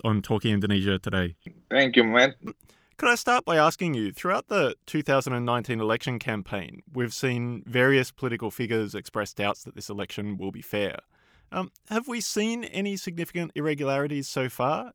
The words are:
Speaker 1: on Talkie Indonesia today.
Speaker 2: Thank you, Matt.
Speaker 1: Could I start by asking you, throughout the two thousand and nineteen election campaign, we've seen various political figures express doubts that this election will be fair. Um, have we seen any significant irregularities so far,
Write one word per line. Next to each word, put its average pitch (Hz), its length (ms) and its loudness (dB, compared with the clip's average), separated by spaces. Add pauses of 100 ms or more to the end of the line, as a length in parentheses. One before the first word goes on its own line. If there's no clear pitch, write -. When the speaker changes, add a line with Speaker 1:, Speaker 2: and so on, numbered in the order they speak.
Speaker 1:
on 107 160 2
Talkie 110 300 0
Indonesia 101 480 2
today. 90 380 -2 (340)
Speaker 2:
Thank 127 260 4
you, 120 80 10
Matt. 123 300 4 (640)
Speaker 1:
Could 269 100 2
I 240 60 6
start 247 300 2
by 170 120 2
asking 156 380 4
you, 107 180 0
throughout 196 360 -2
the 160 280 2 (100)
two 151 160 -2
thousand 139 300 2
and 123 120 -2
nineteen 120 360 0
election 113 380 0
campaign, 101 640 -6 (100)
we've 120 200 -2
seen 120 540 -2
various 127 460 4
political 113 380 -4
figures 110 440 -2
express 104 400 -6
doubts 101 300 -2
that - 100 -18
this 104 140 -12
election 101 480 -6
will 95 160 -6
be 82 100 -14
fair. 101 360 -2 (520)
Um, 185 220 -6 (180)
have 226 160 -2
we 240 140 -6
seen 226 440 -4
any 196 320 -4
significant 170 580 -8
irregularities 143 760 -2
so 131 200 -2
far, 151 460 -2